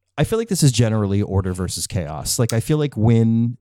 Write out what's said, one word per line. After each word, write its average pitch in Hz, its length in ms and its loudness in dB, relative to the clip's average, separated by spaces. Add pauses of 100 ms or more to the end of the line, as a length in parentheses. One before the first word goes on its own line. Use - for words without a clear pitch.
(180)
I 151 60 0
feel 220 140 0
like 226 100 -4
this 180 140 -2
is 139 100 6
generally 107 500 0
order 92 320 -2
versus 87 320 -6
chaos. 78 520 -6
Like, 117 140 0
I 113 80 0
feel 156 160 0
like 147 220 -2
Wynn 113 640 2